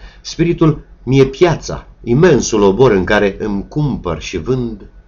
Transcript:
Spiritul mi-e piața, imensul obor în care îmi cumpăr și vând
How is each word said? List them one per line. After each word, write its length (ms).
Spiritul 640
mi-e 220
piața, 600
imensul 600
obor 280
în 140
care 340
îmi 300
cumpăr 520
și 180
vând 480